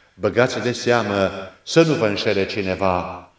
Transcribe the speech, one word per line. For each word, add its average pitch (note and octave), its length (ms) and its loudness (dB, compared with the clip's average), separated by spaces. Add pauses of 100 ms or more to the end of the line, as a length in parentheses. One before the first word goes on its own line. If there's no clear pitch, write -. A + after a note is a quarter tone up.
(140)
„Băgați A2 480 0
de A#2+ 100 -2
seamă G#2 600 0 (320)
să E3 200 4
nu D#3 100 2
vă A2+ 140 2
înșele G2 380 0
cineva, F#2 920 -2